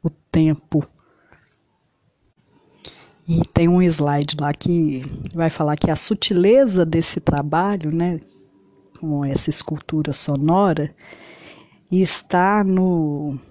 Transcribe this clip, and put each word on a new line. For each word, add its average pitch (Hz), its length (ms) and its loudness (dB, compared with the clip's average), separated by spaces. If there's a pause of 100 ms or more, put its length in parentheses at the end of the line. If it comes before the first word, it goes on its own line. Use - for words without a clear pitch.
o 160 60 -2
tempo. - 760 -2 (2500)
E 165 140 2 (120)
tem 170 140 4
um 180 140 4
slide 147 580 0
lá 147 140 -2
que 156 500 -2 (320)
vai 165 140 0
falar 147 280 -2
que - 140 0
a 156 40 0
sutileza 196 880 2
desse 165 340 -2
trabalho, 156 720 -2
né, 170 280 -2 (800)
com 147 240 -4
essa 139 260 -4
escultura 151 640 -4
sonora, 156 800 0 (1000)
está 185 720 0
no 160 760 0 (140)